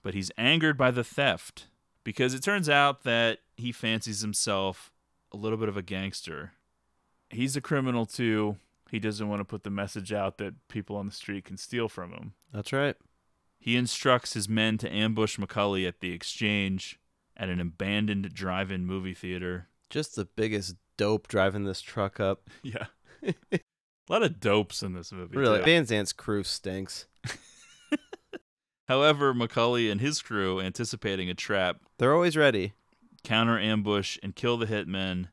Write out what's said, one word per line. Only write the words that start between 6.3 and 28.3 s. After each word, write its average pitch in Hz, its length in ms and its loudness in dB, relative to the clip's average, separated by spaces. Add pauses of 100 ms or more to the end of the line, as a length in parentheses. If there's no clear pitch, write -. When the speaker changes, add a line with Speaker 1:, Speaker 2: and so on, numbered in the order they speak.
Speaker 1:
He's 131 260 -2
a 139 60 -4
criminal 131 420 0
too. 107 520 0 (340)
He 113 80 -4
doesn't 104 320 -4
want 101 100 -2
to 95 60 -6
put - 180 -10
the 101 60 -6
message 101 420 -6
out 98 240 -2
that - 320 -10
people 107 280 -8
on 101 100 -6
the 101 80 -10
street 98 320 -10
can 95 100 -12
steal 117 320 -4
from 87 240 -10
him. 82 220 -14 (180)
Speaker 2:
That's 104 180 -8
right. 139 260 0 (640)
Speaker 1:
He 117 180 0
instructs 123 580 2
his 98 120 -2
men 110 300 2
to 92 180 -6
ambush 110 440 0
McCulley 98 500 0
at - 120 -8
the 90 120 -6
exchange 98 880 -2 (360)
at 95 120 -6
an 90 100 -2
abandoned 98 720 -2
drive-in 95 540 -4
movie 92 260 -4
theater. 90 540 -6 (240)
Speaker 2:
Just 151 240 -4
the 104 100 -4
biggest 104 520 -2 (200)
dope 107 300 2
driving 98 380 2
this 95 160 -4
truck - 400 -4
up. 98 360 0
Speaker 1:
<laughs> - 60 -20
Yeah. - 240 -8 (400)
A 185 320 -4 (500)
lot 226 140 2
of 165 160 0
dopes 104 460 2
in 95 80 -4
this 90 180 -10
movie, 90 260 -10
Speaker 2:
Really, 117 220 6
Speaker 1:
too. - 60 0
Speaker 2:
Van 160 200 6
Zant's 107 280 0
crew 101 320 -2
stinks. - 640 -6 (180)
<laughs> - 720 -8 (920)